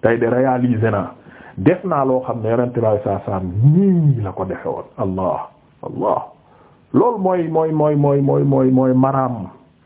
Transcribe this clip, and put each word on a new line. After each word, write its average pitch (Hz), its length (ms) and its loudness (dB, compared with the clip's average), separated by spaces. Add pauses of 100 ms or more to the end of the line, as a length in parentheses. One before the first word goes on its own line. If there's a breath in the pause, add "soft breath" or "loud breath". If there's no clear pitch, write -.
Tey 113 160 0
de 113 100 0
réalisé 123 600 0
naa, 98 220 -4 (460 loud breath)
def 165 260 2
naa 151 220 0
loo 127 180 0
xam 117 180 -6
ne 110 80 -2
Yonent 123 240 0
bi 120 60 -2 (240)
saa 95 220 -4
saa 95 180 -4
nii 147 800 2
la 98 80 -6
ko 92 140 -6
defe 92 220 -8
woon. - 180 -8 (120)
Allah, 92 520 -4 (340)
Allah, - 440 -4 (680 soft breath)
loolu 220 240 2
mooy, 185 320 0
mooy, 160 240 0
mooy, 151 220 2
mooy, 143 260 2
mooy, 143 220 2
mooy, 135 280 2
mooy 131 220 4
maraam. 131 560 0 (360)